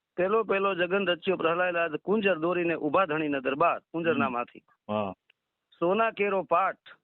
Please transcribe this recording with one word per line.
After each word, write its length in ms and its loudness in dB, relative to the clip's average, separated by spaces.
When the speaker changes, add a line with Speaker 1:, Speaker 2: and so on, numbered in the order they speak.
Speaker 1:
પેલો 280 2
પેલો 300 0
જગન 340 0
રચ્યો 280 0
પ્રહલાદ 380 0
રાય, 140 0
કુંજર 500 0
દોરીને 360 0
ઊભા 300 2
ધણીને 360 -2
દરબાર", 380 0
કુંજર 340 -2
Speaker 2:
હમ. 80 0
Speaker 1:
નામ 160 -2
હાથી. 260 -8
Speaker 2:
હા. 260 -2
Speaker 1:
"સોના 320 2
કેરો 320 -2
પાઠ", 360 0